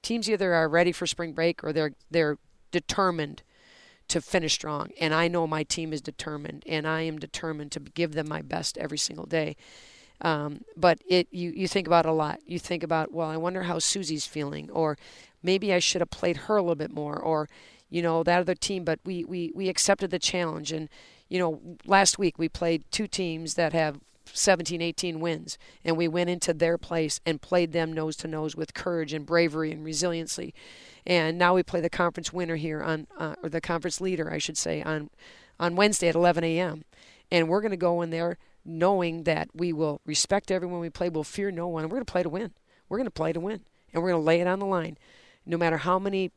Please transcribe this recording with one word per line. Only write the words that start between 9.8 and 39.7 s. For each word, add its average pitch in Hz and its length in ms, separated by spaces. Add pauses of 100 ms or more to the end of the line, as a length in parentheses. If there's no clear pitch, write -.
Um, 147 460 (100)
but 165 320
it, 180 240
you, 175 200
you 185 180
think 185 180
about 165 180
it 160 40
a 160 40
lot. 156 320
You 175 140
think 170 240
about, 160 300
"Well, 160 160
I 160 80
wonder 180 260
how 170 160
Susie's 160 480
feeling," 151 440
or, 156 260 (440)
"Maybe 190 320
I 180 60
should 170 220
have - 100
played - 240
her 214 220
a 196 40
little 170 140
bit 156 160
more," 147 260
or, 156 300 (420)
you 170 120
know, 165 220
that 175 180
other 175 140
team. 190 280
But 156 220
we, 180 180
we, 175 320
we 185 140
accepted 190 420
the 180 80
challenge. 160 540
And, 156 160 (400)
you 180 100
know, 165 460
last 196 340
week 180 180
we 160 120
played 165 420
two 214 160
teams 165 480
that 165 180
have 151 260 (320)
seventeen, 170 500
eighteen 170 380
wins, 160 380 (260)
and 165 140
we 170 100
went 175 220
into 175 240
their 165 240
place 160 480
and 156 160
played 170 320
them 160 180
nose 160 260
to - 100
nose 156 280
with 160 180
courage 160 400
and 147 120
bravery 160 460
and 156 120
resiliency. 165 680 (520)
And 165 320
now 180 160
we 185 100
play 170 180
the 165 80
conference 175 420
winner 170 240
here 156 260
on, 156 260 (100)
uh, 151 260
or 160 60
the 160 100
conference 165 400
leader, 175 320
I 156 60
should 151 200
say, 156 240
on, 156 280 (500)
on 170 160
Wednesday 202 320
at 160 80
eleven 170 300
A 165 140
M. 156 260 (440)
And 165 200
we're 190 120
gonna 208 140
go 175 260
in 165 100
there 170 260 (280)
knowing 170 580
that 156 300
we 170 200